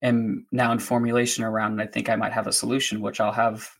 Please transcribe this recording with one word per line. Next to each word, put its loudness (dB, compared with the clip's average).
am 0
now 2
in 2
formulation 0
around, 0
and -2
I -4
think -4
I 2
might -2
have 2
a -2
solution, 0
which -4
I'll 2
have 0